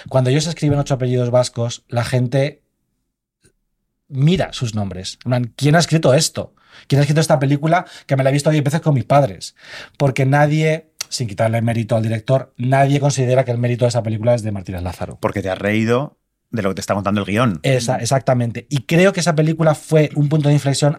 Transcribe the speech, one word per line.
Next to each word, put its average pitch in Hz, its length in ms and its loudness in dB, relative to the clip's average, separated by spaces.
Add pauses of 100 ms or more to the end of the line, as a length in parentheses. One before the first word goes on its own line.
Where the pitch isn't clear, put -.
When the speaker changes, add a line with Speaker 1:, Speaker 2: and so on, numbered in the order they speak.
Speaker 1:
Cuando 127 200 2
ellos 151 160 0
escriben 151 320 -2
ocho 143 180 -2
apellidos 123 360 -2
vascos, 120 560 -2
la 120 160 -2
gente 131 580 -2 (1500)
mira 151 440 0
sus 110 220 -6
nombres. 95 500 -6
En 120 60 -4
plan, 123 240 -2
"¿Quién 147 200 2
ha 170 40 6
escrito 156 340 2
esto? 135 400 -2 (340)
¿Quién 139 120 2
ha 143 40 4
escrito 151 180 2
esta 151 180 2
película 147 460 0 (200)
que 139 100 -2
me 135 80 0
la 135 60 2
he 139 40 2
visto 143 160 0
diez 151 140 2
veces 151 180 -2
con 151 120 0
mis 117 120 0
padres?". 135 500 0 (420)
Porque 135 280 0
nadie, 156 680 2 (180)
sin 120 180 -6
quitarle 113 340 -2
mérito 113 340 -2
al 110 80 0
director, 113 540 -2
nadie 135 420 2
considera 131 460 0
que 123 60 -4
el 117 60 -4
mérito 120 280 0
de 120 40 2
esa 117 140 -2
película 110 320 0
es 110 80 -4
de 107 80 -6
Martínez 95 320 -8
Lázaro. 90 360 -8
Speaker 2:
Porque - 220 -2
te 95 80 -6
has 92 80 -4
reído 110 600 -2 (320)
de 113 120 -4
lo 95 80 -2
que 90 60 -4
te 92 60 -8
está - 120 -4
contando 101 260 0
el 98 80 -4
guión. 101 360 0
Speaker 1:
Esa, 127 340 0
exactamente. 120 720 -2
Y 143 140 -4
creo 185 280 4
que 190 80 -6
esa 165 160 0
película 160 400 2
fue 156 400 2
un 147 140 2
punto 147 180 2
de 147 80 6
inflexión 143 440 0